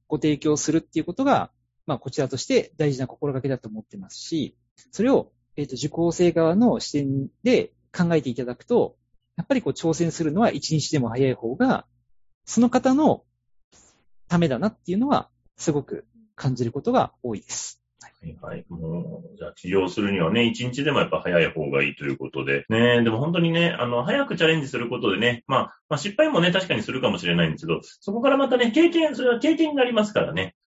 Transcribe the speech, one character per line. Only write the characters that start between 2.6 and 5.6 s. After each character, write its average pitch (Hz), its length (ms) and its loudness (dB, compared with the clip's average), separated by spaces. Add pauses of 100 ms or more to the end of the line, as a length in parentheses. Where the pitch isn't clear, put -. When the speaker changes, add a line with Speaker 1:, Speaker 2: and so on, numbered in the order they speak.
Speaker 1:
大 147 160 0
事 123 60 -8
な 127 80 -4
心 143 260 -6
が 127 80 -4
け 143 60 -4
だ 131 100 -2
と - 100 -14
思 110 140 -12
っ - 20 -20
て - 140 -20
ま 95 120 -16
す - 80 -18
し、 - 380 -6 (360)
そ - 100 -6
れ 247 100 2
を、 - 200 2 (240)
え 147 80 -6